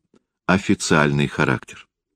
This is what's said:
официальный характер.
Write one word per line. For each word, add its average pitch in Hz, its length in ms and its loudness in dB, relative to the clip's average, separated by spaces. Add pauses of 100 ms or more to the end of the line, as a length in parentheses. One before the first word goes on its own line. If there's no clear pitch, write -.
(460)
официальный 76 800 0
характер. - 600 -4 (280)